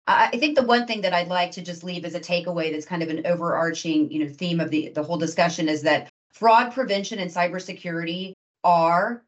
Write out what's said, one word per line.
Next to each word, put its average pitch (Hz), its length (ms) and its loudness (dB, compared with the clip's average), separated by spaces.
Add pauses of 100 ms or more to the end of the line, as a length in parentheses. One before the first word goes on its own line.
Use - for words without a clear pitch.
I, 220 260 4
I 240 40 -2
think 302 180 0
the 262 80 4
one 240 240 4
thing 220 140 -4
that 185 120 0
I'd 175 140 2
like 175 240 -2
to 190 100 -12
just 170 220 -12
leave 175 220 -8
as 170 100 -8
a 170 40 -8
takeaway 170 520 -2
that's 151 140 -6
kind 170 180 -4
of 160 60 -4
an 156 160 -4
overarching, 165 840 0
you 151 140 -2
know, 143 80 -4
theme 170 280 -2
of 147 120 -2
the, 175 180 0
the 151 140 -4
whole 165 140 -4
discussion 170 500 0
is 151 160 -2
that 147 260 2 (220)
fraud 226 420 4
prevention 202 460 -4
and 180 100 -4
cybersecurity 175 1040 -4 (300)
are 175 640 4